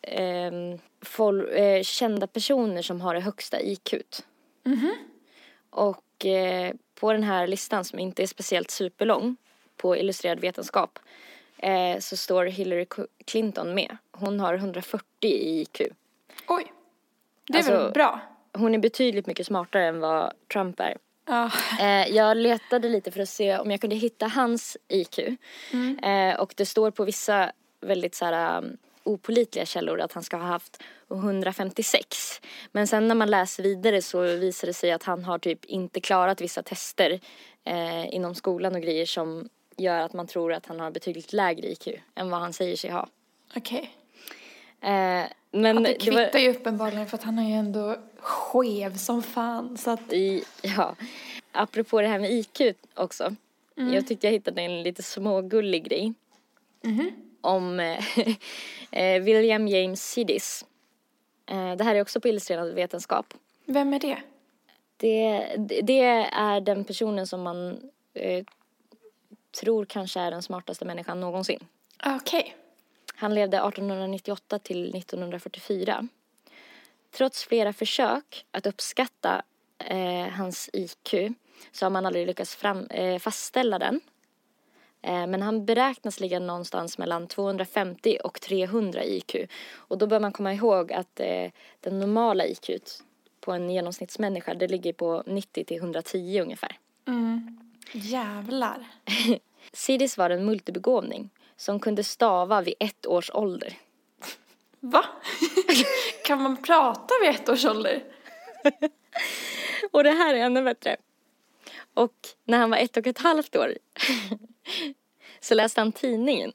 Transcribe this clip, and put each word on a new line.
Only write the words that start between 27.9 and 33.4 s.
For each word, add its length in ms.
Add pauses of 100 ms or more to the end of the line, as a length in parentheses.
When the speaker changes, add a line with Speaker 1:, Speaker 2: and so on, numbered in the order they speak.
Speaker 1:
så 100
här, 320
um, 200 (260)
opålitliga 640
källor 360
att 120
han 100
ska 140
ha 100
haft 360 (240)
hundrafemtiosex. 1300 (300)
Men 160
sen 200
när 80
man 140
läser 340